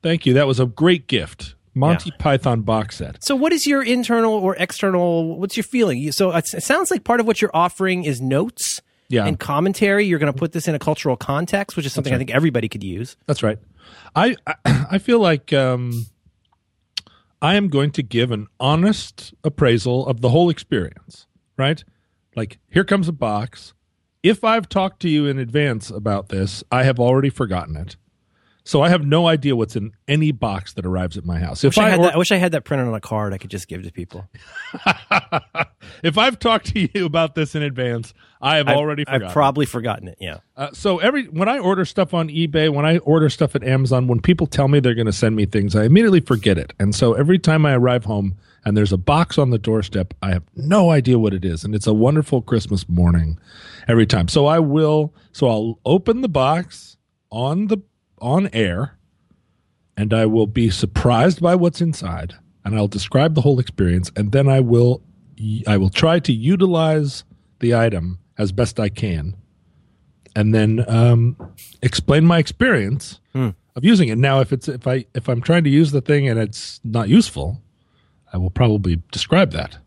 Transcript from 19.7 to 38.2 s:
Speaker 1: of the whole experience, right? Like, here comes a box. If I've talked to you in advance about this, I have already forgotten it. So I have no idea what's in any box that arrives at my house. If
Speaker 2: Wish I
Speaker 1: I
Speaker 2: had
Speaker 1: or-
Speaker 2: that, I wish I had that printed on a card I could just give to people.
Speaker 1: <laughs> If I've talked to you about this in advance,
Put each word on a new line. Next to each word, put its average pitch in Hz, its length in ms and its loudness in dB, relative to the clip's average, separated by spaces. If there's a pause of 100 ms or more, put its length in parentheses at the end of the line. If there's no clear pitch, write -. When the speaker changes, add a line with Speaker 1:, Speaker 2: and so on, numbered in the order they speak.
Speaker 1:
of 120 160 -4
the 123 80 2
whole 170 220 4
experience, - 760 -8 (320)
right? 143 260 -2 (520)
Like, 107 240 -8 (100)
here 190 160 2
comes 190 220 0
a 175 60 -4
box. 110 600 -6 (480)
If 208 220 2
I've 226 260 0
talked 190 320 -4
to 175 80 -2
you 151 160 0
in 135 140 -2
advance 123 500 -2
about 101 400 -4
this, 95 420 -4
I 127 120 2
have 131 160 2
already 131 300 2
forgotten 90 460 -6
it. 87 220 -14 (680)
So 143 160 2
I 165 60 4
have 170 180 2
no 165 220 2
idea 139 300 0
what's 110 180 -4
in 107 160 -6 (160)
any 151 240 0
box 98 440 -6
that 90 100 -10
arrives 90 320 -4
at - 80 -14
my 87 120 -4
house. 85 280 -4
If 135 60 6
Speaker 2:
Wish - 80 2
I 208 80 4
Speaker 1:
I - 20 4
Speaker 2:
had 180 100 4
Speaker 1:
or- 170 40 6
Speaker 2:
that, 175 120 2
I - 20 2
wish 175 140 0
I 196 60 2
had 175 160 0
that 147 100 -4
printed 131 240 -4
on 113 60 -4
a 104 80 -8
card 104 320 -4
I 95 40 -8
could 98 120 -16
just 98 180 -12
give 90 160 -12
to 87 80 -14
people. 90 380 -14 (440)
Speaker 1:
<laughs> - 300 -4 (1000)
If 160 160 0
I've 233 220 2
talked 226 340 0
to 196 200 0
you 185 120 -2
about 160 300 -2
this 156 200 -4
in 151 80 -4
advance, 123 500 -6 (280)